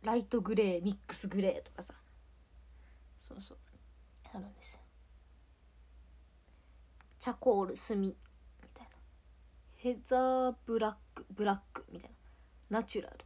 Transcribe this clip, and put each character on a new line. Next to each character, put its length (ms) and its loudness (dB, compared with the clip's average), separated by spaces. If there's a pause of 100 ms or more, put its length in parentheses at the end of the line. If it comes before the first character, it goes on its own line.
ラ 80 4
イ 100 4
ト 160 0
グ 140 -2
レ 220 4
ー、 60 -2
ミ 120 2
ッ 100 -16
ク 120 -8
ス 100 -6
グ 160 0
レ 180 2
ー 80 -16
と 40 -20
か 100 -12
さ。 120 -14 (1200)
そ 160 -16
う 80 -14
そ 140 -16
う。 20 -20 (760)
あ 60 -10
る 80 -10
ん 80 -16
で 80 -20
す 120 -18
よ。 60 -20 (2500)
チ 100 -4
ャ 60 -2
コ 280 4
ー 40 0
ル、 100 -6
墨。 400 0 (460)
み 100 -20
た 120 -20
い 20 -20
な。 60 -20 (840)
ヘ 300 -2
ザ 460 4
ー 40 -4 (100)
ブ 140 2
ラ 120 2
ッ 40 -10 (220)
ク、 160 -14
ブ 120 -2
ラ 100 6
ッ 40 -6 (140)
ク。 180 -10
み 80 -14
た 80 -18
い 40 -18 (600)
な。 80 2
ナ 60 0
チ 160 -4
ュ 20 -8
ラ 80 -12
ル。 160 -18